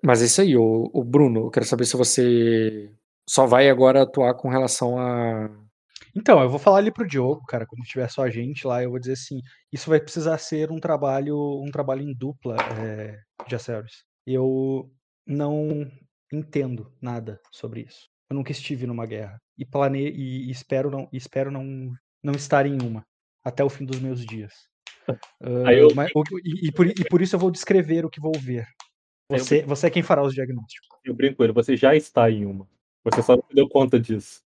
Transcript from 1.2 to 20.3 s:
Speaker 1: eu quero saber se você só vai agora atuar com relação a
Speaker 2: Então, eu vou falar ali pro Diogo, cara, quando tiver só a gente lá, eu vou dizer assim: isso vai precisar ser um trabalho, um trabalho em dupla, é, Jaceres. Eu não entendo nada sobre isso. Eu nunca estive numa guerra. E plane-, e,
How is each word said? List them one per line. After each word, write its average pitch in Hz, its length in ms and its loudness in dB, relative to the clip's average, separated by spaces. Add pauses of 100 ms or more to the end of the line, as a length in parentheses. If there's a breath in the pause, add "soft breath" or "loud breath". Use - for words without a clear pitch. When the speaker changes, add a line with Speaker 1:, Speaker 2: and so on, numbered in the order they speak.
Speaker 1:
eu 113 60 -8
quero 123 140 0
saber 123 200 -2
se 120 100 -4
você 117 960 0 (380)
só 131 160 4
vai 131 240 6
agora 131 320 6
atuar 127 320 2
com 127 160 -6
relação 123 500 -2
a 117 480 -4 (680 loud breath)
Speaker 2:
Então, 202 260 8
eu 127 80 4
vou 139 100 -2
falar 196 200 6
ali 214 120 0
pro 214 160 -6
Diogo, 139 380 -4
cara, 113 220 -6
quando 120 180 -18
tiver 123 240 -6
só - 140 -6
a 127 60 -2
gente 120 380 -10
lá, 123 160 -2
eu 123 60 -4
vou 127 100 -8
dizer 127 140 -8
assim: 131 260 -12 (320 soft breath)
isso - 180 -12
vai 156 120 4
precisar 156 380 -4
ser 156 320 -6
um 160 80 -8
trabalho, 143 580 -2 (260)
um 143 80 -10
trabalho 135 300 -6
em 143 120 -8
dupla, 127 420 -8 (240)
é, 107 380 -10 (300)
Jaceres. 117 560 -10 (220)
Eu 131 640 -4 (360)
não 147 640 -4 (460)
entendo 135 580 -8 (100)
nada 113 380 -12 (120)
sobre 113 300 -14
isso. - 280 -20 (200)
Eu 139 60 -8
nunca 139 160 -8
estive 127 360 -10
numa 117 180 -8
guerra. 107 340 -14 (180)
E 135 80 -12
plane-, 139 440 -2
e, 131 380 -10